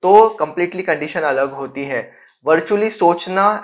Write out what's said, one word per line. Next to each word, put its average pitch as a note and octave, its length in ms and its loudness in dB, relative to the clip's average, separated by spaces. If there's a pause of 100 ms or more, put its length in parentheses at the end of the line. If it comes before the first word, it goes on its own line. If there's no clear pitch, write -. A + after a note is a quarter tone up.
तो G#3 260 6
कंप्लीटली F3 540 -6
कंडीशन D#3 380 -4
अलग C#3 300 -2
होती C3+ 340 -10
है। B2+ 380 -8 (240)
वर्चुअली E3 440 0
सोचना F#3 540 0 (180)